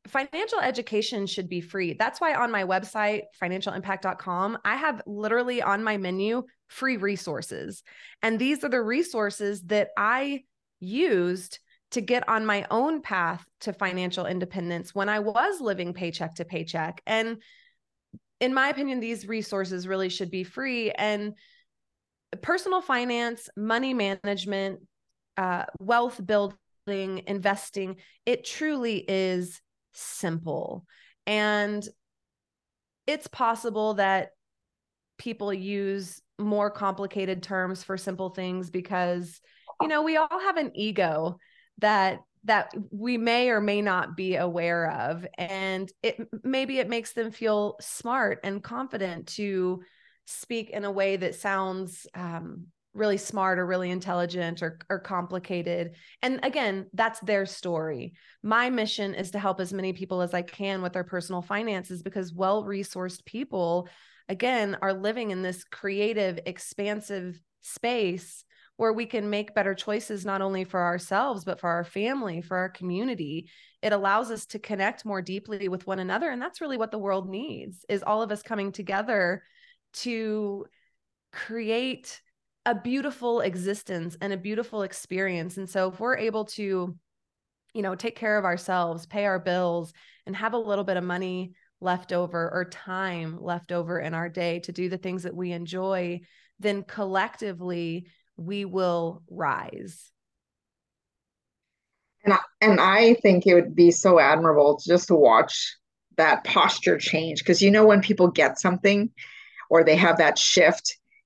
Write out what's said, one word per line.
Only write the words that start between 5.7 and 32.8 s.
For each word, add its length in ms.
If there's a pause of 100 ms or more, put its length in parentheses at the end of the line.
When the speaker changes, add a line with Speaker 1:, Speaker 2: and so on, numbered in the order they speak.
Speaker 1:
my 140
menu 460 (240)
free 280
resources. 840 (400)
And 160
these 260
are 60
the 100
resources 840
that 340
I 460 (360)
used 800 (340)
to 80
get 280
on 180
my 240
own 300
path 440 (160)
to 120
financial 540
independence 680
when 140
I 120
was 400
living 320
paycheck 440
to 80
paycheck. 640
And 340 (1000)
in 120
my 160
opinion, 300
these 300
resources 580
really 220
should 220
be 120
free. 480
And 440 (1080)
personal 380
finance, 760
money 380
management, 840 (560)
uh, 300 (120)
wealth 460
building, 320 (680)
investing, 720 (300)
it 180
truly 640
is 540 (320)
simple. 920 (420)
And 640 (1160)